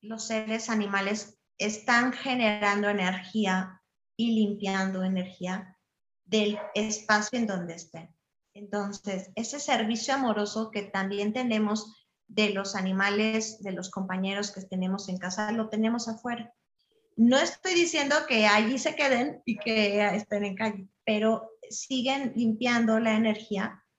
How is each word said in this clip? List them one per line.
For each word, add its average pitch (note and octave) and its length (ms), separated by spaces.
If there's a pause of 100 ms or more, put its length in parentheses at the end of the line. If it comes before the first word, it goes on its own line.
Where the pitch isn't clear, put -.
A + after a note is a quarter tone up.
los A3 260
seres A3 420
animales G3+ 680 (200)
están A#3+ 540
generando G#3 760
energía F#3 920 (340)
y A3+ 200 (100)
limpiando F#3+ 580
energía F#3 720 (500)
del G#3 340 (160)
espacio G#3+ 640
en A3+ 80
donde F3 280
estén. - 400 (400)
Entonces, G3+ 800
ese A3+ 240
servicio A#3 560
amoroso A3 560
que G3+ 100
también G3 500
tenemos G#3+ 640 (340)
de G#3 220
los G3 260
animales, G3+ 840
de G3 100
los F#3 200
compañeros F#3+ 580
que F#3+ 120
tenemos F#3 480
en F3+ 100
casa, G#3 320
lo A3 180
tenemos A3+ 380
afuera. A3+ 440 (640)
No A#3+ 220
estoy E4+ 360
diciendo D#4+ 420 (120)
que A3+ 180
allí A3 320
se D4+ 180
queden C4+ 500
y A#3 120
que G#3 460 (120)
estén G#3 280
en G3 120
calle, G#3 320 (180)
pero A3 460 (180)
siguen C4 640
limpiando A3+ 640
la A3+ 160
energía G#3+ 680 (160)